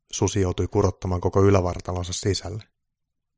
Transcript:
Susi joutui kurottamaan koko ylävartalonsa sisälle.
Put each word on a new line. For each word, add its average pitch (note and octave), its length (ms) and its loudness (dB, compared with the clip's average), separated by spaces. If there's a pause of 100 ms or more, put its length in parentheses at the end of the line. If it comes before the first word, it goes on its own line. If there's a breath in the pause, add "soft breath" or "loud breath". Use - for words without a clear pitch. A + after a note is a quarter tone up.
(120)
Susi G2+ 280 0
joutui F2+ 280 0
kurottamaan G2 520 0
koko G2 220 2
ylävartalonsa F2+ 720 2
sisälle. F#2+ 500 -4 (760)